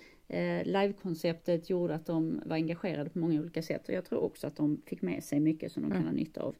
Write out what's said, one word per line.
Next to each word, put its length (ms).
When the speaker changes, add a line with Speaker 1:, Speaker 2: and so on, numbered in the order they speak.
Speaker 1:
eh, 380
livekonceptet 1040
gjorde 260
att 100
de 400
var 100
engagerade 540
på 100
många 200
olika 220
sätt. 260
Och 60
jag 120
tror 180
också 240
att 80
de 300
fick 160
med 220
sig 160
mycket 320
som 120
de 80
kan 100
Speaker 2:
Mm. 80
Speaker 1:
ha 60
nytta 260
av 180